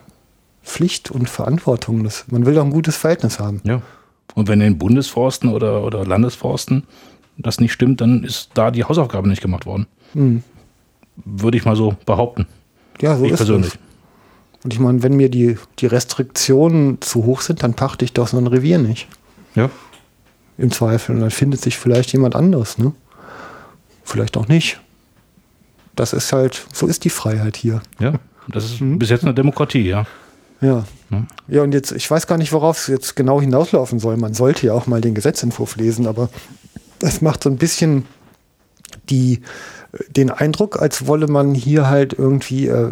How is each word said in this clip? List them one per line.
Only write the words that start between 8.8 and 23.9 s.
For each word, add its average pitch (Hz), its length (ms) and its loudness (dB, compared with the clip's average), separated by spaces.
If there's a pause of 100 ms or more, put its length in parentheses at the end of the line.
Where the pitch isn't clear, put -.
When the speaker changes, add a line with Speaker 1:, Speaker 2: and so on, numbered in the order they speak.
Speaker 2:
Hausaufgabe 117 440 0
nicht 98 120 0
gemacht 90 240 -4
worden. 98 220 -6 (260)
Speaker 1:
Mhm. 123 300 2 (800)
Speaker 2:
Würde 107 360 0
ich - 80 -2
mal 110 100 2
so 107 180 2 (120)
behaupten. 110 400 0 (560)
Speaker 1:
Ja, 151 140 2
so 127 80 2
Speaker 2:
Ich 143 80 2
Speaker 1:
ist 170 60 0
Speaker 2:
persönlich. 101 360 2
Speaker 1:
es. - 40 -20 (880)
Und 123 80 -6
ich 113 60 -4
meine, 123 240 2
wenn 135 140 4
mir 135 120 4
die, 120 300 2 (220)
die 127 60 0
Restriktionen 135 1160 2
zu 113 220 0
hoch 127 180 0
sind, - 200 -4
dann 117 120 0
pachte 135 320 -2
ich - 80 -6
doch 120 140 0
so 123 100 0
ein 123 80 2
Revier 131 320 2
nicht. 117 280 -2 (480)
Speaker 2:
Ja. 117 140 2 (880)
Speaker 1:
Im 127 140 0
Zweifel. 113 460 0
Und 117 40 0
dann 110 100 0
findet 135 300 0
sich - 160 -2
vielleicht 123 360 0
jemand 131 240 2
anderes, 143 420 2
ne? 127 140 2 (1120)